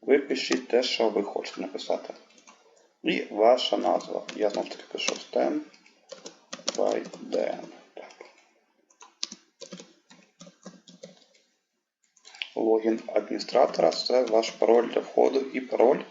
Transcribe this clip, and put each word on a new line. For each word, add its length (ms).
Ви 180
пишіть 500
те, 140
що 260
ви 140
хочете 380
написати. 540
І 280
ваша 460
назва. 500
Я 140
знову 160
ж 60
таки 200
пишу 220
Stand 460
by 300
D 60
N. 280
Так. 180
Логін 520
адміністратора — 840
це 340
ваш 260
пароль 380
для 120
входу 400
і 200
пароль 500